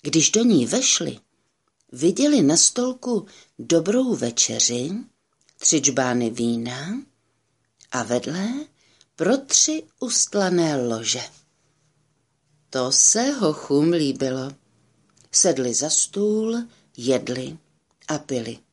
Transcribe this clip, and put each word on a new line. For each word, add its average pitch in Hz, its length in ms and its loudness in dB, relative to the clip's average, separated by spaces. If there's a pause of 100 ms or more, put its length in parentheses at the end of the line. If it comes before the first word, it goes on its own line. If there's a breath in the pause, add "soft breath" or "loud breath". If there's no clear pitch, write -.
Když 147 280 2
do 220 120 2
ní 180 240 4
vešli, 156 540 -2 (720)
viděli 202 500 2
na 147 140 4
stolku 247 680 0 (320 loud breath)
dobrou 190 560 2
večeři, 120 760 -2 (680)
tři - 200 2
džbány 123 520 0
vína 123 720 -4 (880)
a 123 120 -4
vedle 127 460 -2 (680 soft breath)
pro 185 200 2
tři 311 460 0 (180)
ustlané 175 880 0
lože. 113 360 -4 (1500)
To 131 180 -2
se 247 380 2
hochům 156 600 2
líbilo. 135 600 -2 (800)
Sedli 127 420 2
za 151 160 -2
stůl, 214 720 0 (340 loud breath)
jedli 127 640 -2 (500)
a 147 100 -4
pili. 113 400 -8 (140)